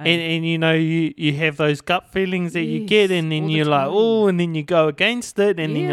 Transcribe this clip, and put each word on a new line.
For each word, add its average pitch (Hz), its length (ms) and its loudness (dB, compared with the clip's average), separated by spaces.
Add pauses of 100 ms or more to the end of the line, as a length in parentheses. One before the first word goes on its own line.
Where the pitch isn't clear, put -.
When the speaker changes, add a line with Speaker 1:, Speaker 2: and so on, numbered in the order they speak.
Speaker 1:
eh? - 40 -16
Speaker 2:
And, 170 160 2
and 165 260 -4
you 165 120 -2
know, 160 160 2
you, 160 420 0
you 151 180 -2
have 151 220 -2
those 151 240 0
gut - 320 -4
feelings 185 420 -2
that 165 100 -2
you 160 200 -4
get, 202 260 4
Speaker 1:
Yes, 180 100 0
Speaker 2:
and 160 100 -2
then 156 140 -2
Speaker 1:
all 156 40 -2
the 156 60 0
Speaker 2:
you're 156 100 2
like, 143 220 2
Speaker 1:
time. 147 80 -4
Speaker 2:
"Oh," 220 320 2
and 185 140 2
then 170 160 -2
you 151 80 -4
go 160 240 4
against 208 500 -2
it, 202 220 2
and 156 160 -2
then 320 60 -2
you're 359 100 -2